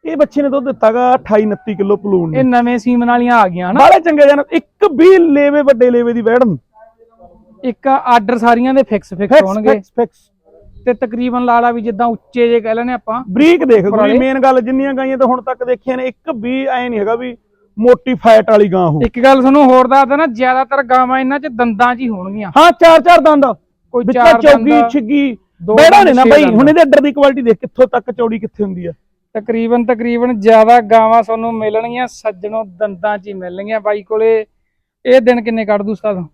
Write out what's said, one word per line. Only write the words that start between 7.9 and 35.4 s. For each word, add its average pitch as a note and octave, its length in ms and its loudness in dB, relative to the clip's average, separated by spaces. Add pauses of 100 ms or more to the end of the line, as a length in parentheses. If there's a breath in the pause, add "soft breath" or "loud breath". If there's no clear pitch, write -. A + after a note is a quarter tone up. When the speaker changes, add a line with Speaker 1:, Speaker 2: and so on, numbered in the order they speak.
Speaker 2:
ਸਾਰੀਆਂ A#3+ 360 0
ਦੇ C4+ 100 2
ਫਿਕਸ, - 260 -6
ਫਿਕਸ G3 260 -2
Speaker 1:
ਫਿਕਸ, D#4 80 6
Speaker 2:
ਹੋਣਗੇ। G#3 260 -4
Speaker 1:
ਫਿਕਸ, G#3 260 -4
ਫਿਕਸ। - 220 -4 (680)
Speaker 2:
ਤੇ B3 80 -2
ਤਕਰੀਬਨ B3 520 -6
ਲਾ A#3+ 140 2
ਲਾ A#3+ 120 0
ਵੀ A#3 100 -6
ਜਿੱਦਾਂ A3+ 260 -4
ਉੱਚੇ A#3 400 -4
ਜੇ A#3 140 0
ਕਹਿ A3 140 -4
ਲੈਨੇ A#3+ 180 -6
ਆਪਾਂ। A#3 360 -10
Speaker 1:
ਬਰੀਕ D4+ 360 2
ਦੇਖ G#3+ 200 2
Speaker 2:
ਪੁਰਾਣੇ। G#3 240 0
Speaker 1:
ਗੁਰੀ, A#3+ 100 0
ਮੇਨ C4 200 -2
ਗੱਲ C4 220 2
ਜਿੰਨੀਆਂ C4 320 -4
ਗਾਈਆਂ C4 240 -6
ਤਾਂ C4 100 0
ਹੁਣ B3+ 140 -2
ਤੱਕ B3+ 220 -8
ਦੇਖੀਆਂ B3+ 340 -6
ਨੇ, B3+ 80 -8
ਇੱਕ C4 300 -10
ਵੀ B3 300 -6
ਐ B3 240 -6
ਨਹੀਂ A3+ 100 -6
ਹੈਗਾ G#3+ 160 -2
ਵੀ A#3+ 220 -12 (420)
ਮੋਟੀ B3 340 2
ਫੈਟ A3 380 2
ਵਾਲੀ G#3 200 2
ਗਾਂ F3+ 160 0
ਹੋ। D3+ 140 -2
Speaker 2:
ਇੱਕ A#3+ 220 -4
ਗੱਲ C4+ 160 4
ਤੁਹਾਨੂੰ C4+ 240 4
ਹੋਰ B3+ 240 4
ਦੱਸਦਾ C4+ 280 2
ਨਾ, D#4 100 0
ਜ਼ਿਆਦਾਤਰ B3+ 580 -2
ਗਾਵਾਂ B3+ 360 0
ਇਹਨਾਂ C4+ 200 -4
'ਚ D4+ 80 -10
ਦੰਦਾਂ A#3+ 480 -2
'ਚ A#3 40 -16
ਹੀ B3+ 100 -6
ਹੋਣਗੀਆਂ। G3 480 -10
Speaker 1:
ਹਾਂ, E4 140 6
ਚਾਰ E4 300 4
ਚਾਰ E4+ 200 4
ਦੰਦ। C#4+ 240 2 (460)
Speaker 2:
ਕੋਈ B3 140 -4
Speaker 1:
ਵਿੱਚੋਂ B3 200 0
Speaker 2:
ਚਾਰ A#3 160 4
Speaker 1:
ਚੌਗੀ, C#4+ 300 4
Speaker 2:
ਦੰਦ, A#3 180 2
Speaker 1:
ਛਿੱਗੀ, C4+ 480 -2 (260)
Speaker 2:
ਦੋ G#3 120 -2
Speaker 1:
ਬੈੜਾ E4 220 6
Speaker 2:
ਦੰਦ, F#4+ 100 6
Speaker 1:
ਨੇ C#4+ 60 2
ਨਾ B3 100 2
Speaker 2:
ਛੇ A#3 60 4
Speaker 1:
ਬਾਈ। D4 160 6
Speaker 2:
ਦੰਦ। A3+ 100 0
Speaker 1:
ਹੁਣ C#4 140 4
ਇਹਦੇ D#4+ 120 4
ਅੱਡਰ C#4+ 200 4
ਦੀ C#4+ 100 -2
ਕੁਆਲਿਟੀ C#4 300 0
ਦੇਖ A#3 160 0
ਕਿੱਥੋਂ B3+ 300 -2
ਤੱਕ B3 240 -6
ਚੌੜੀ A3+ 280 -6
ਕਿੱਥੇ G#3 240 -8
ਹੁੰਦੀ F3+ 220 -8
ਆ। E3+ 60 -10 (420)
Speaker 2:
ਤਕਰੀਬਨ, A3+ 520 -4
ਤਕਰੀਬਨ A#3+ 540 -4
ਜ਼ਿਆਦਾ A3 420 4
ਗਾਵਾਂ A3 420 2
ਤੁਹਾਨੂੰ A3+ 300 -6
ਮਿਲਣਗੀਆਂ A3+ 540 -6
ਸੱਜਣੋਂ G#3+ 580 -10
ਦੰਦਾਂ G3+ 520 -8
'ਚ F#3+ 100 -16
ਹੀ G3+ 60 -14
ਮਿਲਣਗੀਆਂ F#3+ 460 -10
ਬਾਈ G#3 240 -4
ਕੋਲੇ। A3 420 -2 (600)
ਇਹ B3+ 160 4
ਦਿਨ A#3+ 220 0